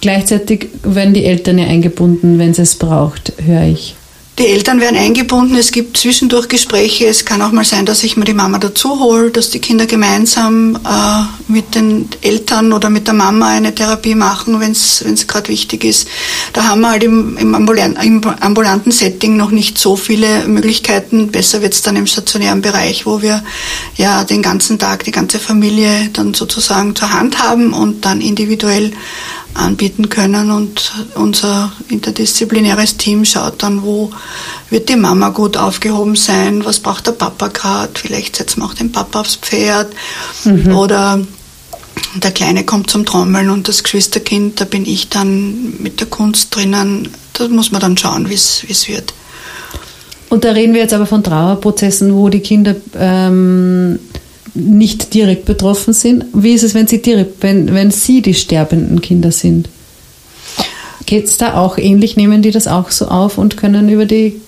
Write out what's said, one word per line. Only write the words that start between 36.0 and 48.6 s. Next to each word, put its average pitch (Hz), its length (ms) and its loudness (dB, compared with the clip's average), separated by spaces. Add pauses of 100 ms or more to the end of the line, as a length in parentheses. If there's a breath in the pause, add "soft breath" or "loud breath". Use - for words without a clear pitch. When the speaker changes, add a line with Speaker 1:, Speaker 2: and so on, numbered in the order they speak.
Speaker 2:
sein, 202 500 0
was 214 140 -2
braucht - 280 -6
der 233 60 0
Papa 202 340 -4
grad, 202 520 -4
vielleicht 208 360 -8
setzen - 260 -4
wir - 40 -6
auch 196 80 -8
den 233 180 -4
Papa 208 300 -4
aufs - 140 -4
Pferd. 208 580 -2 (500 loud breath)
Speaker 1:
Mhm. 185 320 4
Speaker 2:
Oder 196 460 2 (920)
der 190 160 -4
Kleine 185 340 0
kommt 202 240 -2
zum 208 160 0
Trommeln 190 440 2
und 196 200 -2
das 208 140 -2
Geschwisterkind, 208 760 -2
da 196 60 -2
bin 196 200 -4
ich - 240 -4
dann 202 720 -2
mit - 200 -8
der 226 60 -6
Kunst 214 460 -2
drinnen. 202 560 -2 (240)
Da 240 140 -4
muss 226 240 0
man 202 100 -2
dann 185 160 2
schauen, - 320 -2
wie's, - 380 -2